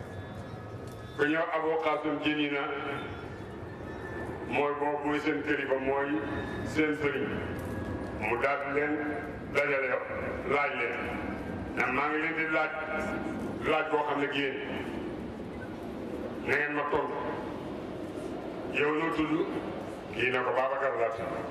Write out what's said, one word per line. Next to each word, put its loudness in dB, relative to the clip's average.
Ku 2
ñëw 4
Abou 2
Kassoum 2
Djinina 2
mooy 2
boobu 0
mooy 4
seen 2
kilifa, 2
mooy 2
seen 2
sëriñ. 2
Mu 2
daal 4
di -2
leen 4
dajale 4
laaj 4
leen. 0
Ndax 2
maa 2
ngi 2
leen 0
di 2
laaj, 4
laaj 4
boo 4
xam 2
ne 4
gi 0
yéen 2
na 2
ngeen 2
ma 0
tontu. 2
Yow 2
noo 2
tudd? 2
Kii 2
na 2
ko 2
Babacar 4
laa 4
tudd. -2